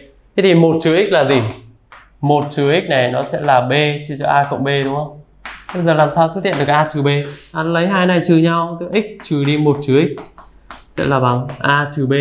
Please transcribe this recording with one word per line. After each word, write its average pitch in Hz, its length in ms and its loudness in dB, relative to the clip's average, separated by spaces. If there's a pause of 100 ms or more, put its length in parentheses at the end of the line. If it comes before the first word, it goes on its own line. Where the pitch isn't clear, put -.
(360)
Thế 196 60 0
thì 185 120 4
một 165 280 4
trừ 170 260 2
X - 40 -2
là 156 120 4
gì? 131 160 2 (800)
Một 143 300 2
trừ 147 360 0
X - 20 -14
này 127 220 0
nó 127 120 -4
sẽ 151 180 -6
là 139 200 2
B 123 120 -2 (360)
chia 143 100 -8
cho 143 80 -4
A 143 240 2
cộng 135 140 -4
B, 135 40 -2 (160)
đúng 135 100 -4
không? 147 260 -8 (540)
Bây 180 80 -4
giờ 165 120 2
làm 151 160 2
sao 165 180 2
xuất 170 160 -6
hiện 190 140 0
được 139 100 0
A 151 240 2
trừ 147 100 -2
B? 139 60 2 (440)
À, 160 100 -6
lấy 165 240 0
hai 185 200 2
này 180 180 2
trừ 175 120 4
nhau, 170 440 0
tức 175 120 -10
X 214 120 0 (180)
trừ 143 220 -2
đi 147 140 0
một 147 240 2
trừ 135 200 4
X 135 180 -4 (680)
sẽ - 160 -6
là 135 160 2
bằng 127 280 0 (100)
A 143 380 0
trừ 139 100 -2
B 131 140 0